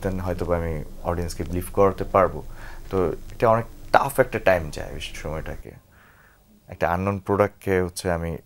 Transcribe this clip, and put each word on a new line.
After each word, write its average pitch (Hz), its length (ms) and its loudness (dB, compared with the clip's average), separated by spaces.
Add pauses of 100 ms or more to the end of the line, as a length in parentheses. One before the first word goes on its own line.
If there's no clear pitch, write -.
then 92 160 0
হয়তো 90 260 -2
বা 87 120 2
আমি 82 280 -2 (180)
অডিয়েন্সকে 85 420 -2
বিলিভ 87 280 -4
করাতে 98 320 4
পারবো। 82 380 4 (480)
তো 92 220 2
এটা - 360 0
অনেক 113 160 6 (280)
টাফ - 280 2
একটা 123 180 2
টাইম 87 320 2
যায় - 220 -10
ওই 69 80 -8
সময়টাকে। - 680 -8 (1000)
একটা 82 220 -2
আননোন 95 280 0
প্রোডাক্টকে 98 640 2
হচ্ছে 90 280 -2
আমি 85 360 -2